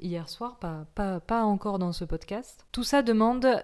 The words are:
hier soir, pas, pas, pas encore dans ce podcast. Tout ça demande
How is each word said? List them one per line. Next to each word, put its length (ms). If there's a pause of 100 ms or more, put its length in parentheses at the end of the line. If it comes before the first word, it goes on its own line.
hier 260
soir, 300
pas, 360
pas, 260
pas 240
encore 340
dans 140
ce 120
podcast. 680
Tout 120
ça 180
demande 440 (160)